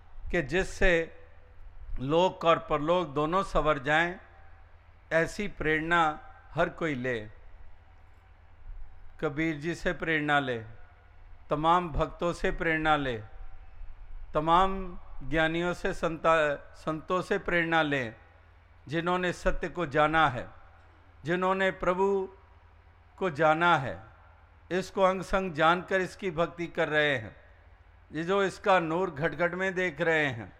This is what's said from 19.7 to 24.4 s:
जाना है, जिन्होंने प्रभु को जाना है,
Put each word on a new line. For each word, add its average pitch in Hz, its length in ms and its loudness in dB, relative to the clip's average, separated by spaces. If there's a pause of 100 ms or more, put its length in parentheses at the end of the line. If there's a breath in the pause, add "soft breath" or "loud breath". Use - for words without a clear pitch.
जाना 151 420 4
है, 120 200 -6 (760)
जिन्होंने 185 460 2
प्रभु 190 580 0 (880)
को 190 120 -2
जाना 160 480 4
है, 104 240 -6 (680)